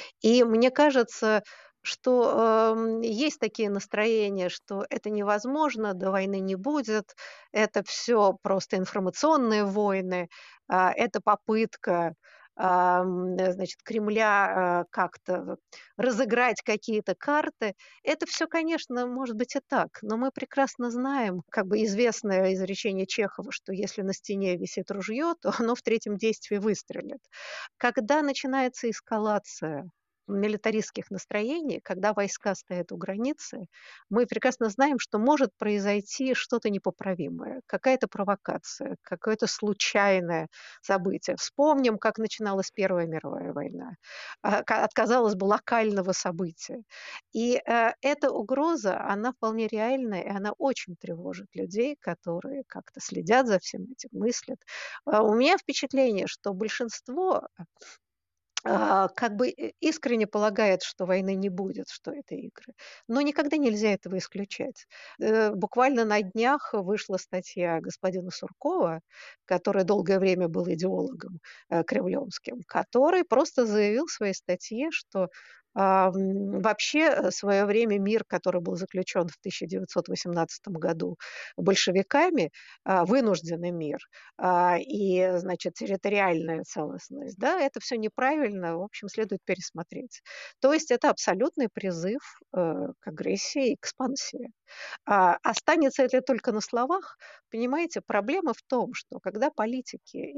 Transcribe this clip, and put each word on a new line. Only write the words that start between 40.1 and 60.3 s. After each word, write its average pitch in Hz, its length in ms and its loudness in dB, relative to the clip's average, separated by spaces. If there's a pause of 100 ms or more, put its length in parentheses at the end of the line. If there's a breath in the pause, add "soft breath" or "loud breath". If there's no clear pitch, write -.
событие. 185 540 0
Вспомним, 277 600 2
как 220 220 -2
начиналась 202 520 -2
Первая 185 340 0
мировая 160 460 -6
война, 175 440 -8 (460 loud breath)
а, 208 220 0
ка-, 226 220 0
от, 214 80 -2
казалось 226 420 4
бы, 185 80 -2
локального 202 680 2
события. 180 720 -6 (500 loud breath)
И, 240 240 2 (100)
э, 233 240 4 (100)
эта 285 300 2
угроза, 262 720 0
она 214 280 -2
вполне 226 340 -2
реальная, 220 560 -2
и - 60 -8
она 202 280 -4
очень 240 380 -2
тревожит 180 580 -10
людей, 190 460 -2
которые 180 680 -6
как-то - 340 -16
следят 202 460 2
за 196 120 4
всем - 320 -10
этим, - 220 -16
мыслят. 190 460 -4 (460 loud breath)
А, 214 160 4
у 214 140 4
меня 285 220 4
впечатление, 254 680 0
что - 260 -6
большинство, 247 920 -4 (1200 loud breath)
а, 202 440 4
как - 260 -2
бы, 254 140 2
э, - 220 -8 (100)
искренне 247 460 0
полагает, 208 560 2